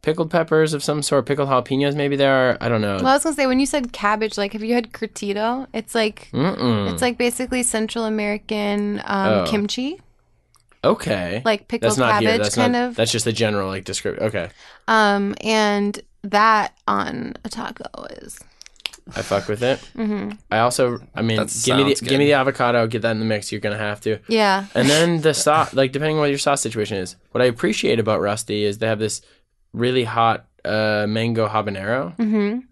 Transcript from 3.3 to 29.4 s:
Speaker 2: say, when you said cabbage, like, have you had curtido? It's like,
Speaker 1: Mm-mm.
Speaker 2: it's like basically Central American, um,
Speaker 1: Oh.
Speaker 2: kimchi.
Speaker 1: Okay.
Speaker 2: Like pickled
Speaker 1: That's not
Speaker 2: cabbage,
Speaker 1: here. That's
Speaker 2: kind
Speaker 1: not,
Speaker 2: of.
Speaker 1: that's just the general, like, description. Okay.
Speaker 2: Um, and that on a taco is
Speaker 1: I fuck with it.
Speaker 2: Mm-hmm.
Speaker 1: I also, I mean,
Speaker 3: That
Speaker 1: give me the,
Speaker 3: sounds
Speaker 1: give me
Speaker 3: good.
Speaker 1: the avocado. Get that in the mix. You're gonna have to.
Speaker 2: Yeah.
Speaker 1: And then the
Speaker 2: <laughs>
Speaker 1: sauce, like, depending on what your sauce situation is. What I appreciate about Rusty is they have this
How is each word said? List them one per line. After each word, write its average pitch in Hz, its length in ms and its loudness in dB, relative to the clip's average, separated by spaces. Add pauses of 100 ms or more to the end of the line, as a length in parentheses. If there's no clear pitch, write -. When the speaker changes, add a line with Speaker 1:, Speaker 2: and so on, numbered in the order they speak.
Speaker 2:
say, 269 100 0
when 254 140 2
you 277 60 2
said 262 260 -4
cabbage, 214 440 -2
like, 202 180 -2
have 214 100 -6
you 233 100 0
had 240 180 -2
curtido? 220 800 -4
It's - 220 -8
like, 220 380 -2
Speaker 1:
Mm-mm. 117 600 0
Speaker 2:
it's 85 100 -2
like 247 160 -2
basically 247 440 -2
Central 220 420 -2
American, 208 1000 -2
um, 196 280 0
Speaker 1:
Oh. 190 160 2
Speaker 2:
kimchi. 247 520 -2 (840)
Speaker 1:
Okay. 107 600 0
Speaker 2:
Like 214 240 -2
pickled 117 240 0
Speaker 1:
That's 117 60 0
not 123 140 4
Speaker 2:
cabbage, 208 160 4
Speaker 1:
here. 226 100 2
That's 104 160 0
Speaker 2:
kind 175 180 2
Speaker 1:
not, 247 160 0
Speaker 2:
of. 240 80 -8
Speaker 1:
that's 113 160 0
just 117 120 -2
the 117 80 0
general, 104 360 0
like, 95 160 -6
description. - 420 -4
Okay. 90 220 -4 (380)
Speaker 2:
Um, 202 540 2
and 208 600 0 (220)
that 208 520 2 (120)
on 208 480 -2 (100)
a 220 40 -10
taco - 560 -12 (180)
is - 160 -18 (800)
Speaker 1:
I 95 60 -4
fuck 98 260 0
with 107 140 -2
it. 127 160 2 (180)
Speaker 2:
Mm-hmm. 208 360 -4 (180)
Speaker 1:
I - 80 2
also, 123 400 2 (160)
I - 80 -4
mean, 113 160 2
Speaker 3:
That 107 80 -2 (180)
Speaker 1:
give 123 140 2
me 139 60 6
the, 139 120 4
Speaker 3:
sounds - 60 -6
Speaker 1:
give 131 160 0
me 143 80 4
Speaker 3:
good. 147 40 4
Speaker 1:
the - 40 6
avocado. 123 520 2
Get 113 160 -4
that 113 100 0
in 110 80 -2
the 113 40 -2
mix. 107 260 -2
You're 104 100 -6
gonna 104 180 -4
have 104 240 -6
to. 107 160 0 (100)
Speaker 2:
Yeah. 196 460 2
Speaker 1:
And 127 140 4
then 160 340 4
the 156 120 4
Speaker 2:
<laughs> - 100 -2
Speaker 1:
sauce, 151 300 2
like, 131 180 2
depending 156 240 0
on 151 40 2
what 147 80 2
your 139 100 0
sauce 139 220 0
situation 107 380 -2
is. 90 180 -8 (160)
What 120 100 0
I 123 40 6
appreciate 127 520 0
about 107 220 2
Rusty 104 440 -2
is 104 140 -2
they 113 80 -2
have 110 120 0
this 107 240 -4 (500)